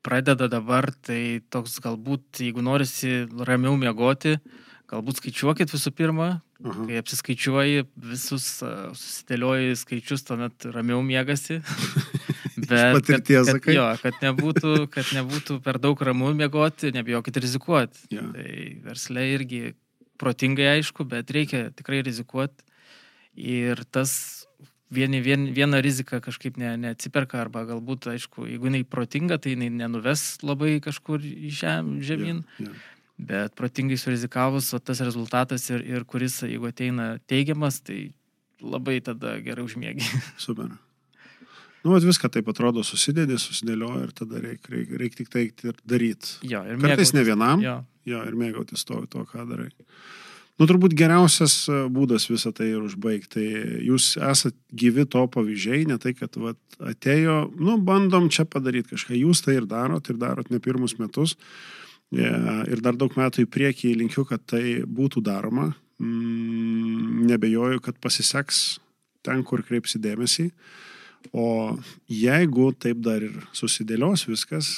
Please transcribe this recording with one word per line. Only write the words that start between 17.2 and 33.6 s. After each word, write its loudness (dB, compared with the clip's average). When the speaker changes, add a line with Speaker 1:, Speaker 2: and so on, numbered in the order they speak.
Speaker 1:
rizikuot. 0
Speaker 2:
Jo. -8
Speaker 1:
Tai -12
versle -6
irgi -2
protingai, 2
aišku, -2
bet -8
reikia -2
tikrai -6
rizikuot. -6
Ir -4
tas -2
vieni, 0
vien, 2
viena 4
rizika -2
kažkaip -10
ne, -4
neatsiperka, -4
arba -6
galbūt, -8
aišku, -10
jeigu -4
jinai 0
protinga, -2
tai -2
jinai -4
nenuves -2
labai 0
kažkur -6
į -10
žem-, -2
žemyn. -4
Speaker 2:
Jo, -10
jo. -18
Speaker 1:
Bet -4
protingai -4